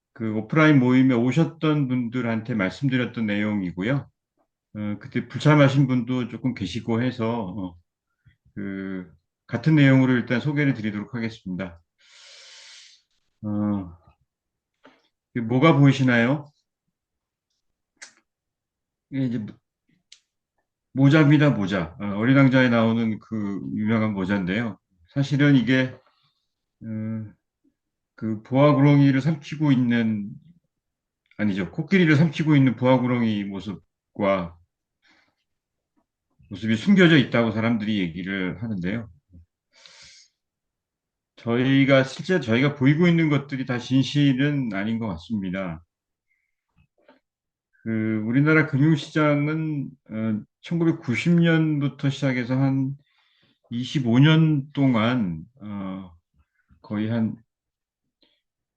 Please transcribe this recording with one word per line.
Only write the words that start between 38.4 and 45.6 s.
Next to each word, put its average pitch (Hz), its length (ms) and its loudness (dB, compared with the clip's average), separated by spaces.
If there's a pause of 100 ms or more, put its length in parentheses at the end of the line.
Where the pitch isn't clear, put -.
하는데요. 107 480 -8 (2250)
저희가, 131 680 2
실제 175 360 -4
저희가 127 340 0
보이고 151 320 2
있는 165 220 2
것들이 139 380 -4
다 123 120 -4
진실은 135 960 0
아닌 107 260 -4
것 113 100 -6
같습니다. 92 720 -8 (2000)